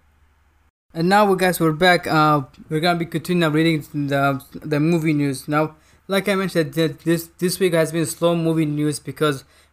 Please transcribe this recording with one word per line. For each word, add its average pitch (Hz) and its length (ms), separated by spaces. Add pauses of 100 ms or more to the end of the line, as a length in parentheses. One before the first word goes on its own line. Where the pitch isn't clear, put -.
(920)
And 165 160
now, 202 220
we, 185 80
guys, 180 200
we're 160 140
back. 175 340
Uh, 151 360 (260)
we're 156 120
gonna 175 180
be 165 80
continuing 170 460
reading 151 560
the, 139 440
the 151 280
movie 160 340
news 143 340
now. 156 280 (300)
Like 190 220
I 202 60
mentioned, 170 400
th-, 151 240
this, 165 400
this 175 200
week 185 140
has 160 180
been 165 140
slow 170 320
movie 160 300
news 147 320
because 139 440 (300)